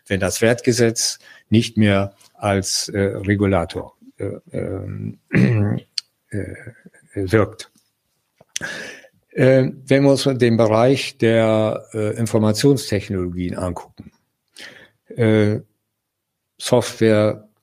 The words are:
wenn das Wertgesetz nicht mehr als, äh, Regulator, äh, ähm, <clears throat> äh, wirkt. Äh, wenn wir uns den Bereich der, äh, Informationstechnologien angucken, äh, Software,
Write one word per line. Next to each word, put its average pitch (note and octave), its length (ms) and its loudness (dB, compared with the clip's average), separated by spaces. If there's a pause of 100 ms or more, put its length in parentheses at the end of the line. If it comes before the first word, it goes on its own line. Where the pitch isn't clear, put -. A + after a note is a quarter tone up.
wenn G2 120 -2
das F#2 220 -2
Wertgesetz A#2 800 0 (300)
nicht A#2 280 2
mehr G2+ 380 2 (180)
als, - 560 -2
äh, G2+ 100 -4
Regulator, G2 960 0 (220)
äh, G2+ 80 -10 (260)
ähm, G2 680 -10 (120)
<clears throat> - 0 -
äh, G#2+ 1200 -2 (600)
wirkt. G2+ 580 -2 (1600)
Äh, C3 380 4 (180)
wenn C3+ 160 4
wir C#3 80 6
uns C3+ 120 2
den A#2+ 340 2
Bereich A#2 600 2
der, A2 760 2
äh, G#2+ 240 -4
Informationstechnologien G#2+ 1400 0
angucken, - 540 -10 (960)
äh, G#2+ 520 2 (1000)
Software, G#2+ 880 0 (160)